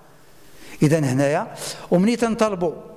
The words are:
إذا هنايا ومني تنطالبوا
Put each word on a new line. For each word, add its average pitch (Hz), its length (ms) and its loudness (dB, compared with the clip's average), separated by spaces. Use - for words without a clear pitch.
إذا 156 160 4
هنايا 143 560 0
ومني 190 240 4
تنطالبوا 214 580 0